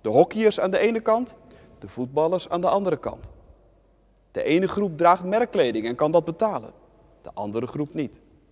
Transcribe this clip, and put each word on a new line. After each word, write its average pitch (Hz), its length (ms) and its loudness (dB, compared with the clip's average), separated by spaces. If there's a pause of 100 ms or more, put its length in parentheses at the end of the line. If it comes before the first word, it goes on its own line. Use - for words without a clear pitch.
De - 80 -4
hockeyers 196 520 4
aan 190 100 0
de 180 80 0
ene 226 220 2
kant, 226 360 -2 (420)
de 98 100 -16
voetballers 151 600 -2
aan 175 120 -4
de 175 80 0
andere 185 280 0
kant. - 340 -10 (1000)
De - 120 -4
ene 180 260 2
groep 185 300 -4
draagt 175 260 4
merkkleding 180 640 0
en 120 80 -4
kan 151 160 0
dat 165 140 4
betalen, 170 480 -4 (500)
de - 120 -18
andere 104 320 -4
groep 143 280 -6
niet. 151 260 -6 (320)